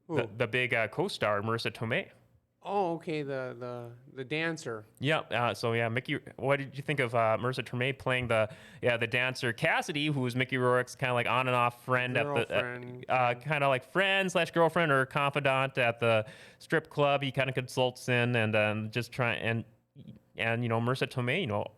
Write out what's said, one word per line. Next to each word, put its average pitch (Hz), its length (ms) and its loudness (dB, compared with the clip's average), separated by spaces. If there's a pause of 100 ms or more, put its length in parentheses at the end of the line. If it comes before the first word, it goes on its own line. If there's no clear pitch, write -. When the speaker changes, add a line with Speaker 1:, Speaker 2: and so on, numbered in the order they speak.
Speaker 1:
Who? 165 100 -4
Speaker 2:
The, 117 200 -2
the 120 100 0
big, 123 260 0
uh, 113 160 2
co-star, 107 520 0
Marissa 113 300 -2
Tomei. 120 360 -4 (560)
Speaker 1:
Oh, 185 320 -2
okay, 156 280 -6
the, 131 360 -6
the, 123 260 -10 (300)
the 131 80 -8
dancer. 151 600 -4 (160)
Speaker 2:
Yeah, 147 200 2 (120)
uh, 117 220 2
so 117 200 -2
yeah, 117 160 0
Mickey, 127 300 -4 (160)
what 139 220 0
did 135 200 -8
you 139 60 -10
think 147 160 -2
of, 123 160 0
uh, 113 240 4
Marissa 127 240 -2
Tomei 127 340 -4
playing 127 300 -2
the, 110 220 2 (340)
yeah, 120 140 2
the 113 100 -2
dancer 123 440 0
Cassidy, 160 560 0
who 143 120 0
was 123 160 -2
Mickey 131 220 -2
Rourke's 123 380 2
kinda, 127 200 0
like, 120 120 2
on 127 200 2
and 123 80 2
off 120 280 2
friend 123 340 0
at 117 100 2
the, - 40 -4
uh, 143 40 0 (260)
Speaker 1:
Girlfriend. 123 480 -8
Speaker 2:
uh, 123 240 4
kinda 143 340 0
like 127 240 0
friend 190 400 2
slash 175 200 0
girlfriend 165 400 4
or 131 160 4
confidant 135 720 0
at 120 200 2
the 113 240 4 (360)
strip - 300 -2
club 143 340 2
he 135 80 -2
kinda 135 220 0
consults 127 560 -2
in, 123 260 4
and, 110 200 2
um, 107 360 2
just 120 200 -4
try, 120 220 0
and, 113 300 -2 (760)
and, 117 240 0
you 120 80 -2
know, 113 100 2
Marissa 127 280 0
Tomei, 127 340 -2
you 165 60 -4
know, 104 180 -2 (120)